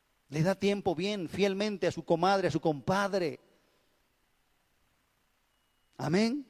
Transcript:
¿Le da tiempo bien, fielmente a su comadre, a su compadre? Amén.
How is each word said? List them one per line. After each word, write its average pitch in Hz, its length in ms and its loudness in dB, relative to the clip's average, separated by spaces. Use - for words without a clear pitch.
¿Le 151 140 0
da 190 120 4
tiempo 196 400 0
bien, 185 320 -4
fielmente 196 600 -2
a 160 40 2
su 160 140 -10
comadre, 180 420 2
a 147 40 0
su 156 100 -2
compadre? 180 800 -2
Amén. 220 520 0